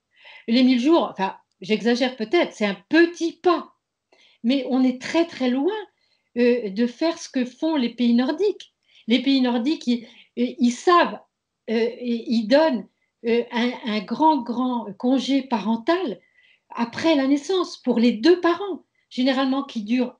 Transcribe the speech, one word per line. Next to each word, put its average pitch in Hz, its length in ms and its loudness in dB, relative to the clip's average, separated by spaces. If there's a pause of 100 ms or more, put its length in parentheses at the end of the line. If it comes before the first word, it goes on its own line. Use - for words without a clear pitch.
(460)
Les 247 160 4
mille 254 180 4
jours, 277 300 4
enfin, 190 240 -4 (260)
j'exagère 240 560 0
peut-être, 277 360 0
c'est 208 140 -2
un 196 100 -4 (120)
petit 339 440 2
pas. 330 420 -2 (680)
Mais 254 260 0
on 262 140 2
est 254 180 -2
très, 330 240 0
très 262 240 -4
loin, 277 240 0 (640)
euh, 240 340 2
de 226 160 -2
faire 320 320 -4
ce - 100 -16
que 254 160 -4
font 320 300 -4
les 240 160 -2
pays 240 240 0
nordiques. 311 540 -2 (400)
Les 254 120 2
pays 269 200 0
nordiques, 247 480 -2
ils, 233 160 -2 (340)
euh, 240 200 -4
ils 240 120 2
savent, 285 480 2 (520)
euh, 220 40 -2
et 233 540 -4
ils 226 180 0
donnent, 269 400 2 (400)
euh, 233 240 2
un, 247 220 -2 (120)
un 214 160 -4
grand, 277 380 2
grand 233 560 -4
congé 254 480 0
parental 226 800 -2 (500)
après 294 460 -2
la 269 100 0
naissance 294 520 -2
pour 247 200 -2
les 233 140 4
deux 311 280 4
parents, 349 440 -2 (260)
généralement 262 540 0
qui 226 180 -10
dure 247 380 -2